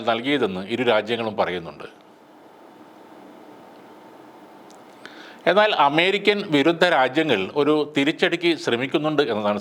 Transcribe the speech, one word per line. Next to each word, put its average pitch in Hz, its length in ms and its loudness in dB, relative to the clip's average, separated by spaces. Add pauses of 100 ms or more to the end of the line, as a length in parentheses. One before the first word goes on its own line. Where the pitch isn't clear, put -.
നൽകിയതെന്ന് 117 540 0 (100)
ഇരു 123 100 -2 (100)
രാജ്യങ്ങളും 110 480 -2
പറയുന്നുണ്ട്. 85 460 -6 (3750)
എന്നാൽ 208 200 4 (180)
അമേരിക്കൻ 196 500 2 (160)
വിരുദ്ധ 160 300 2 (120)
രാജ്യങ്ങൾ 131 440 2 (200)
ഒരു 147 360 0
തിരിച്ചടിക്ക് 165 540 0 (120)
ശ്രമിക്കുന്നുണ്ട് 139 580 -2 (100)
എന്നതാണ് 104 300 -2